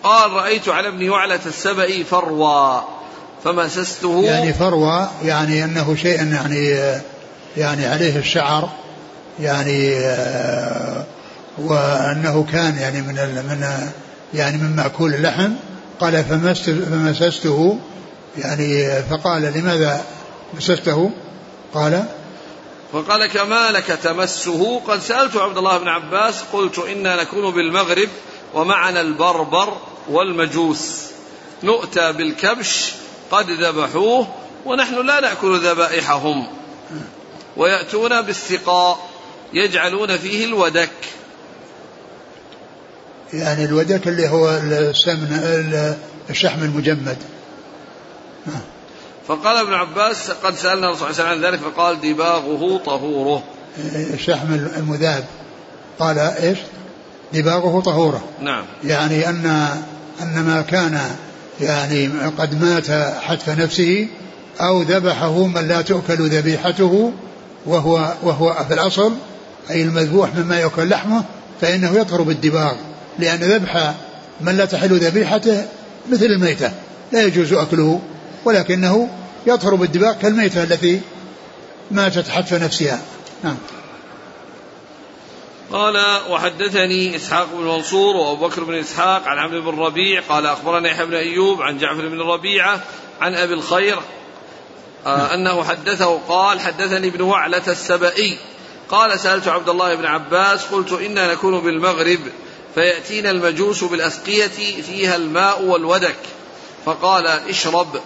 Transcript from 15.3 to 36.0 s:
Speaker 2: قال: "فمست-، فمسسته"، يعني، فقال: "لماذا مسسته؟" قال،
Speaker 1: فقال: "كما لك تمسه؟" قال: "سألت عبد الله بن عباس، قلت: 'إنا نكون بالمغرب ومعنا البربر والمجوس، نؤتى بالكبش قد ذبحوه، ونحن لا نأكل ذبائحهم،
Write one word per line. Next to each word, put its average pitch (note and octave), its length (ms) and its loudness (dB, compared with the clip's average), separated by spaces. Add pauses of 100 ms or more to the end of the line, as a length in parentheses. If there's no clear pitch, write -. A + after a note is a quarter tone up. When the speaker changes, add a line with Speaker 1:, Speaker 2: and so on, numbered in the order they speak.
Speaker 2:
قال: E3 240 2
"فمست-، E3+ 460 0
فمسسته"، D#3+ 1080 2 (600)
يعني، C#3+ 640 0
فقال: D#3+ 400 0
"لماذا D3+ 640 2 (500)
مسسته؟" E3 560 0 (640)
قال، D#3 300 2 (880)
Speaker 1:
فقال: G3+ 340 0
"كما G#3 440 2
لك F#3 320 0
تمسه؟" F3+ 840 0
قال: G3+ 160 0
"سألت A#3+ 340 2
عبد F#3+ 220 0
الله F#3 200 2
بن F3 100 -2
عباس، E3+ 460 0 (180)
قلت: G3 260 0
'إنا F3+ 440 -2
نكون F#3+ 320 -2
بالمغرب F3 540 2 (460)
ومعنا F3+ 460 2
البربر E3 720 2 (380)
والمجوس، E3 920 0 (600)
نؤتى F3 500 0
بالكبش E3 800 -2 (380)
قد F#3+ 200 2
ذبحوه، E3+ 760 2 (400)
ونحن B3+ 400 0
لا C#4+ 140 4
نأكل F#3+ 380 2
ذبائحهم، D#3 880 2 (1120)